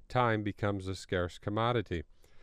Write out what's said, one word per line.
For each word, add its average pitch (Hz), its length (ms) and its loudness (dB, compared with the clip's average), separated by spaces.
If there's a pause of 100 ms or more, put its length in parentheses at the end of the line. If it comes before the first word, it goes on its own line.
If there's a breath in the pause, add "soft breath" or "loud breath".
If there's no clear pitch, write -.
time 113 340 2
becomes 101 460 -2
a 95 60 -4
scarce 90 420 -2
commodity. 107 680 0 (380 soft breath)